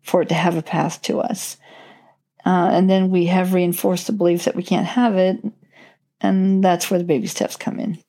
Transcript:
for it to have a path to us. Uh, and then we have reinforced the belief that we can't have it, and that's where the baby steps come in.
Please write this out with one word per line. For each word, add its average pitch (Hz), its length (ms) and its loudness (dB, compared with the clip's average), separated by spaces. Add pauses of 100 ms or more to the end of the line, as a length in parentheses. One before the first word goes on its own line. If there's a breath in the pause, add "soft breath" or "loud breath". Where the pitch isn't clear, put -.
for 170 220 0
it - 80 -4
to - 40 0
have 170 220 0
a 160 60 -4
path - 400 -4
to - 180 -2
us. - 380 -6 (880 loud breath)
Uh, 180 260 2
and 196 160 4
then 190 220 2
we 175 160 2
have 185 260 2
reinforced 180 540 0
the 226 80 -4
belief 175 320 2
that - 100 -2
we 180 60 -6
can't 190 240 -2
have 233 280 0
it, 185 300 0 (760 soft breath)
and 190 420 2
that's 175 260 2
where 190 60 2
the 175 80 0
baby 170 220 0
steps - 280 -4
come - 240 -8
in. - 200 -6 (100)